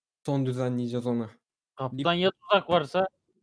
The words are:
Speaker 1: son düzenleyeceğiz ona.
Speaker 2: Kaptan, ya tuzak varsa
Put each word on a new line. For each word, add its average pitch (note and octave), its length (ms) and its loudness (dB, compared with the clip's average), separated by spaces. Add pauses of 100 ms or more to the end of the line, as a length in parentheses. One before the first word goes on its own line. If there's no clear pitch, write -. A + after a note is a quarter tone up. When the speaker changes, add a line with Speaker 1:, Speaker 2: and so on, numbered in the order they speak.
(260)
Speaker 1:
son C#3 200 0
düzenleyeceğiz B2 600 -2
ona. A#2 240 -2 (460)
Speaker 2:
Kaptan, C3+ 360 -2
ya F3+ 180 2
tuzak - 400 0
varsa F3 380 2 (340)